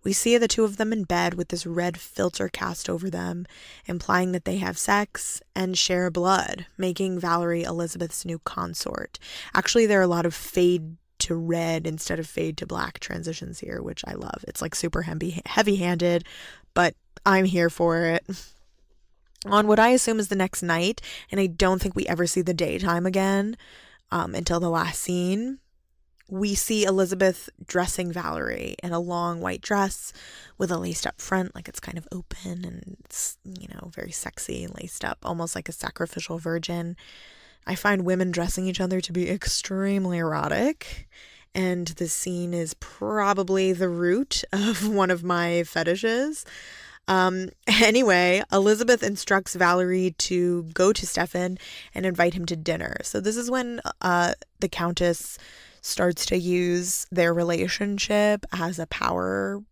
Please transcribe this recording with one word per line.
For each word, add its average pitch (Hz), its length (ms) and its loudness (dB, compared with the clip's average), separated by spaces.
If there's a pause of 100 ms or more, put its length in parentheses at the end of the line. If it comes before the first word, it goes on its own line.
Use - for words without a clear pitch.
We 190 80 0
see 233 240 4
the 226 120 6
two 220 160 4
of 202 140 -2
them 220 140 0
in 214 120 0
bed 175 300 2
with 175 140 -4
this 175 180 -6
red 175 320 -2
filter - 500 -2
cast - 420 -6
over 175 180 -2
them, 175 380 -6 (400)
implying 180 460 0
that 180 120 -4
they 190 120 -2
have 185 200 -4
sex - 640 -2 (140)
and 185 240 -2
share 180 320 2
blood, 175 560 0 (100)
making 185 440 -2
Valerie 170 420 0
Elizabeth's 170 640 -4
new 165 160 -6
consort. - 800 -6 (360)
Actually, 220 320 6
there 202 140 6
are 185 40 8
a 180 40 4
lot 170 180 2
of 165 80 0
fade 175 600 2 (240)
to 165 160 -2
red 165 500 -2
instead 160 320 -4
of 156 80 -6
fade 160 300 -4
to 175 100 -10
black - 320 -6
transitions 165 640 -10
here, - 200 -8
which - 240 -10
I - 100 -10
love. - 340 -10
It's, - 120 -10
like, - 140 -6
super 165 280 -2
heavy, 165 440 -6
heavy-handed, 175 800 2 (500)
but 175 220 2 (280)
I'm 190 200 6
here 175 260 4
for 170 360 2
it. 165 180 0 (1200)
On 208 220 4
what 214 100 8
I 226 120 8
assume 233 280 4
is 202 100 -2
the 202 80 -2
next 185 260 0
night, 175 380 0 (300)
and 196 100 0
I 190 60 4
don't 185 340 2
think 190 140 -2
we - 120 -2
ever 170 200 0
see 180 160 0
the 175 120 0
daytime 175 520 0
again, 196 500 2 (540)
um, 123 240 -2
until 170 240 0
the 170 120 0
last 165 300 -2
scene, 196 580 -2 (720)
we 202 220 0
see 214 300 2
Elizabeth 190 680 2 (160)
dressing 180 440 0
Valerie 165 720 -4
in 175 80 -6
a 170 80 0
long 175 440 -2
white - 180 -4
dress 196 540 0 (420)
with 180 140 -2
a 170 80 0
laced 175 280 -4
up - 140 -6
front, 185 340 -2
like, - 140 -16
it's - 100 -14
kind - 200 -10
of 160 120 -14
open 180 540 -10
and 175 400 -14
it's, - 400 -8
you 185 240 -16
know, - 260 -16
very - 180 -10
sexy - 520 -8
and - 100 -12
laced - 300 -12
up, - 200 -4
almost 170 300 -6
like 180 140 -10
a 165 40 -12
sacrificial - 640 -8
virgin. 170 580 -4 (680)
I 185 80 -2
find 196 320 2
women 185 240 2
dressing 175 360 -2
each 185 140 -2
other 185 220 0
to - 100 -8
be 180 160 0
extremely 190 880 0
erotic, 160 880 -2 (480)
and 180 340 0
the 165 200 -6
scene 175 460 -4
is 165 260 -4
probably 196 920 0
the 180 160 0
root 175 520 0 (120)
of 202 340 0
<laughs> 214 60 0
one 185 160 4
of 170 120 2
my 170 420 2
fetishes. 226 840 0 (600)
Um, 185 500 2
<laughs> - 80 -8
anyway, 214 840 6
Elizabeth 214 520 6
instructs 202 520 0
Valerie 180 600 4
to 175 460 0 (100)
go 190 220 6
to 185 120 -4
Stefan 180 520 -2 (360)
and 185 120 -2
invite 175 260 4
him 175 140 -4
to 170 100 -4
dinner. 160 460 -4
So - 180 -4
this 214 160 -2
is 240 140 -4
when, 240 320 -2 (180)
uh, 175 320 4 (280)
the 190 100 0
Countess 175 680 0 (460)
starts 180 440 0
to 185 120 0
use 180 720 0
their 170 240 4
relationship 202 1160 0
as 170 260 -4
a 165 80 -6
power - 840 -2